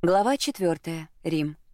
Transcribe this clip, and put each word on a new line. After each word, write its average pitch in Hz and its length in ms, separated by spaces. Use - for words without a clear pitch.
Глава 202 340
четвертая. 165 720
Рим. 156 340